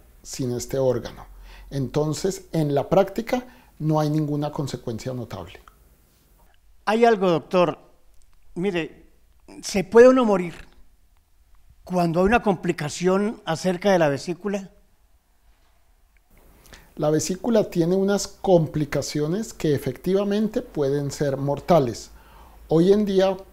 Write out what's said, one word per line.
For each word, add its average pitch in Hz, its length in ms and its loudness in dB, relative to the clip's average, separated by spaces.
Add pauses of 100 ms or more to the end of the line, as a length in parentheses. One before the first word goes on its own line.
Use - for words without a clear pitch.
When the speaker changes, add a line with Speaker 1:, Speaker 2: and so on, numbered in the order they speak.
(240)
Speaker 1:
sin 127 260 -6
este 123 260 -6
órgano. 127 500 -2 (440)
Entonces, 147 800 -4
en 151 240 -2
la 135 140 -2
práctica, 226 580 0 (300)
no 156 220 0
hay 156 100 0
ninguna 147 440 -2
consecuencia 127 600 -8
notable. 107 480 -12 (1200)
Speaker 2:
Hay 226 200 2
algo, 208 240 4
doctor. 165 520 0 (720)
Mire, 175 560 -6 (520)
¿se 196 200 -4
puede 233 260 8
uno 262 160 6
morir 185 300 0 (1300)
cuando 175 380 0
hay 185 60 4
una 233 140 0
complicación 180 1040 -2
acerca 175 460 -2
de 185 80 4
la 160 100 4
vesícula? 180 640 -6 (2250)
Speaker 1:
La 151 160 -2
vesícula 185 580 0
tiene 175 280 0
unas 196 320 0
complicaciones 156 1200 0
que 156 220 0
efectivamente 202 880 -2
pueden 143 480 -4
ser 135 260 -2
mortales. 139 760 0 (560)
Hoy 170 240 4
en 214 120 4
día, 190 320 2 (160)